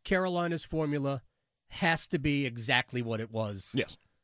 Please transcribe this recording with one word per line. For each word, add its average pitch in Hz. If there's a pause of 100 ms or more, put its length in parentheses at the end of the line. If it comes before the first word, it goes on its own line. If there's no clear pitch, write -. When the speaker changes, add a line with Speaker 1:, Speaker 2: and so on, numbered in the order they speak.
Speaker 1:
Carolina's 175
formula 143 (460)
has 165
to 170
be 143
exactly 123
what 113
it 110
was 104
Speaker 2:
Yes. - (260)